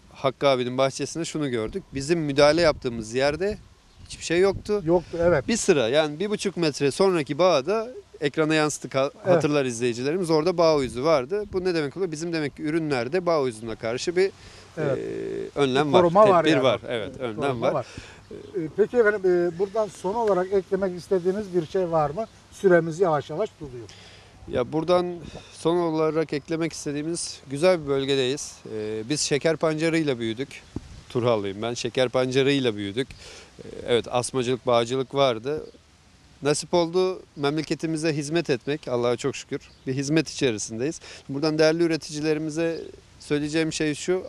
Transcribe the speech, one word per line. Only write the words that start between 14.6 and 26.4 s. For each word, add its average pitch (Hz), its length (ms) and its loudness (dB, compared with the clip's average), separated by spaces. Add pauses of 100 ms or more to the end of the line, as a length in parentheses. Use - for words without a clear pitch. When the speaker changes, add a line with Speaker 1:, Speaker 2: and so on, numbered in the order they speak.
Speaker 2:
Evet. 139 200 -2
Speaker 1:
e, 110 640 -6
önlem 139 280 2
Speaker 2:
Bir 139 40 -2
Speaker 1:
var, 123 100 8
Speaker 2:
koruma 185 260 8
var 180 160 6
Speaker 1:
tedbir 156 120 4
Speaker 2:
yani. 131 80 4
Speaker 1:
var. 117 240 4
Evet, 107 320 -6
önlem 117 160 -6
Speaker 2:
Koruma 127 300 -2
Speaker 1:
var. 151 60 2
Speaker 2:
var. 143 140 -4 (440)
E, - 460 -8
peki 208 200 2
efendim, 214 280 4
e, 175 340 2
buradan 202 300 -2
son 185 260 -6
olarak 196 380 2
eklemek 190 460 0
istediğiniz 185 560 -2
bir 170 120 0
şey 185 240 -2
var 156 200 2
mı? 208 160 -6 (260)
Süremiz 170 480 4
yavaş 156 300 2
yavaş 175 200 -4 (100)
doluyor. 123 240 -12 (640)
Speaker 1:
Ya 127 240 -2
buradan 175 440 2 (360)
son 165 240 0
olarak 160 560 0
eklemek 160 400 -4